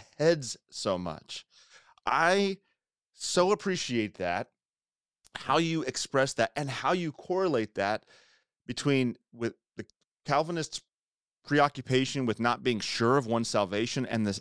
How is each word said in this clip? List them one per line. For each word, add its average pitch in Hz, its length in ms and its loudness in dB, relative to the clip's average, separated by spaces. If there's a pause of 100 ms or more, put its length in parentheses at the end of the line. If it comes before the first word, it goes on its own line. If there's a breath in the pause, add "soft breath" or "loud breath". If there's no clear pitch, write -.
(180)
heads 151 380 2 (120)
so 95 300 -2
much." - 480 -10 (580 soft breath)
I 185 540 2 (560)
so 185 380 2
appreciate 151 640 -2
that, 90 360 -4 (840)
how 143 220 0
you 165 240 0
express 135 520 -2
that 113 220 0
and 143 120 -4
how 135 240 -2
you 170 200 -2
correlate 175 640 -2
that 101 280 -2 (640 soft breath)
between 131 500 0 (160)
with 117 220 -6 (220)
the 110 100 -12 (380)
Calvinists' 156 560 -2 (640)
preoccupation 135 840 2
with 110 140 0
not 120 220 2
being 117 180 0
sure 117 360 2
of 131 100 2
one's 117 220 0
salvation 107 580 -2
and 110 200 -2
the, 101 140 -4